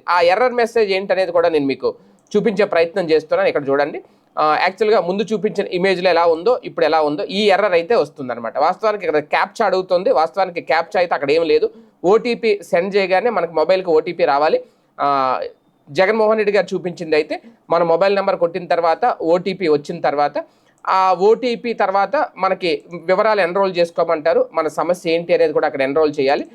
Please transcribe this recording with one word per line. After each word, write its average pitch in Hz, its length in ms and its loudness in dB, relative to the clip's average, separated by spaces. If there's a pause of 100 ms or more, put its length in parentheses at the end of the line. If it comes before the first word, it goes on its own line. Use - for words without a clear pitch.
ఆ 175 120 2
ఎర్రర్ 208 320 2
మెసేజ్ 226 380 0
ఏంటనేది 190 400 0
కూడా 170 180 4
నేను 151 160 2
మీకు 127 240 -2 (420)
చూపించే 202 340 2
ప్రయత్నం 170 440 0
చేస్తున్నాను. 160 400 2
ఇక్కడ 147 200 -2
చూడండి. 143 300 -2 (360)
ఆ, 151 100 0 (160)
యాక్చువల్‌గా 208 400 0
ముందు 190 220 -4
చూపించిన 202 420 -4 (120)
ఇమేజ్‌లో 180 320 0
ఎలా 165 160 2
ఉందో 170 280 2 (100)
ఇప్పుడు 165 220 -2
ఎలా 156 160 2
ఉందో 151 220 -2
ఈ 190 220 -4
ఎర్రర్ 196 340 2
అయితే 170 160 0
వస్తుందన్నమాట. 123 600 -4
వాస్తవానికి 185 480 -2
ఇక్కడ 151 160 0 (140)
క్యాప్చా 190 300 0
అడుగుతుంది. 185 460 0
వాస్తవానికి 175 500 0
క్యాప్చా 170 380 -2
అయితే 180 160 0
అక్కడ 143 160 -2
ఏం 165 120 2
లేదు. 156 260 2 (360)
ఓటీపీ 220 540 2 (120)
సెండ్ 185 240 0
చేయగానే 190 340 2
మనకు 170 240 0
మొబైల్కి 180 360 2
ఓటీపీ 165 360 0
రావాలి. 151 340 2 (380)
ఆ, 143 100 -2 (800)
జగన్మోహన్ 214 540 2
రెడ్డి 202 160 0
గారు 185 160 0
చూపించింది 160 420 -4
అయితే 156 200 0 (340)
మన 165 140 2
మొబైల్ 170 320 2
నెంబర్ 196 280 -2
కొట్టిన 175 220 -4
తర్వాత 170 400 0 (160)
ఓటీపీ 180 460 -2
వచ్చిన 151 320 -2
తర్వాత 143 380 -2 (480)
ఆ 190 360 2
ఓటీపీ 233 520 0
తర్వాత 196 420 -2 (220)
మనకి 185 340 -2 (380)
వివరాలు 208 320 2
ఎన్రోల్ 190 360 0
చేసుకోమంటారు. 170 760 0
మన 160 140 -2
సమస్య 165 480 -2
ఏంటి 170 180 -2
అనేది 160 200 2
కూడా 156 140 0
అక్కడ 143 140 -4
ఎన్రోల్ 147 380 0
చేయాలి. 139 360 0